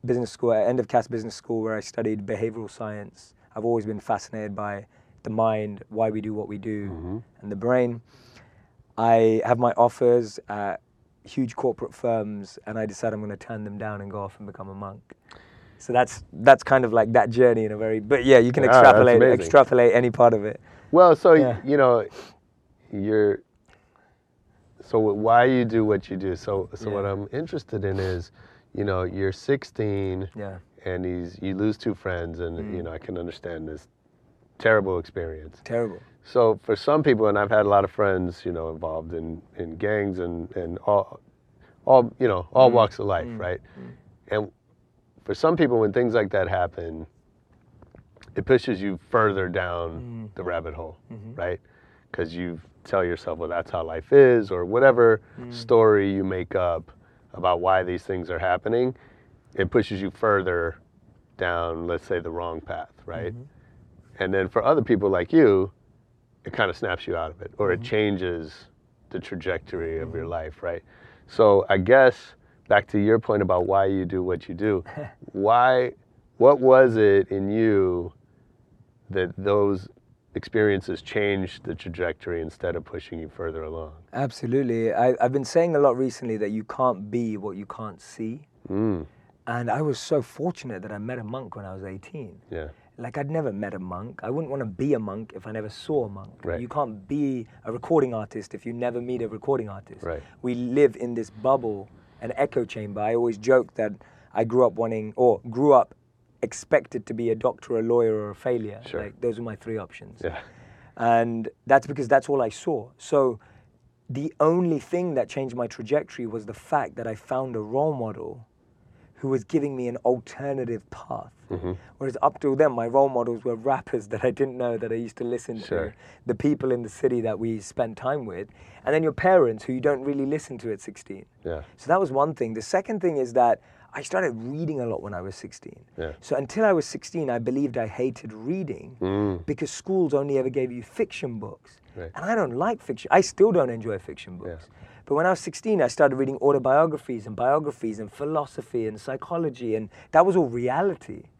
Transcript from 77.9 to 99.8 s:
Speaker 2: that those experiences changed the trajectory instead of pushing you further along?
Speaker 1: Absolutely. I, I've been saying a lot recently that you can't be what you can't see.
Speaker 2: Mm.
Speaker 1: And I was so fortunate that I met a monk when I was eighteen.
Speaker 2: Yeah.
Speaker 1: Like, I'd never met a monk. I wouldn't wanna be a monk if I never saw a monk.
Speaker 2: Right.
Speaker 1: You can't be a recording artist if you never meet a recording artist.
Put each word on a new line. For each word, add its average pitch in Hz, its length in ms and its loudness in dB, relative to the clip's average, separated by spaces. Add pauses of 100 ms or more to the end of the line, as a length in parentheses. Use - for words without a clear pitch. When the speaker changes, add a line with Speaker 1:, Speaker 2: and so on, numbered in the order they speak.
Speaker 2:
that 92 280 -2
those 101 500 0 (460)
experiences 101 680 -2
changed 101 640 -4
the 92 100 -8
trajectory 87 680 -8
instead 85 360 -6
of 78 80 -10
pushing - 340 -14
you 80 80 -12
further 80 360 -10
along? 80 280 -12 (220)
Speaker 1:
Absolutely. 120 800 -4
I, 127 260 2
I've 127 140 2
been 139 100 0
saying 170 320 0
a 143 40 4
lot 131 180 4
recently 120 400 -4
that 104 140 -4
you 110 120 -4
can't 104 480 -4
be 113 240 -4
what 98 220 -10
you 101 80 -12
can't 104 340 -14
see. 113 480 -12 (220)
Speaker 2:
Mm. 98 360 -2 (420)
Speaker 1:
And 117 220 -4
I 143 120 -2
was 147 180 -2
so 147 220 -2
fortunate 135 600 -8
that - 100 -12
I 104 40 -10
met 120 220 -8
a 113 60 -12
monk 123 320 -12
when 101 80 -14
I 95 80 -12
was 95 100 -14
eighteen. 98 560 -14 (100)
Speaker 2:
Yeah. 78 180 -10 (300)
Speaker 1:
Like, 120 200 -12
I'd 143 140 -6
never 156 200 -4
met 98 220 -8
a 95 60 -10
monk. 92 440 -12
I 104 60 -8
wouldn't 143 220 -6
wanna 139 140 -6
be 123 280 -2
a 120 60 0
monk 107 360 -10
if 95 120 -16
I 107 40 -12
never 107 180 -8
saw 139 360 -4
a 101 40 -12
monk. 98 240 -16 (120)
Speaker 2:
Right. 85 160 -6
Speaker 1:
You 120 80 -12
can't 110 380 -6
be 139 400 -4 (180)
a 110 60 -8
recording 127 420 0
artist 107 400 -10
if 104 120 -16
you 117 80 -8
never 120 280 -4
meet 120 220 -6
a 113 40 -6
recording 110 420 -4
artist. - 340 -16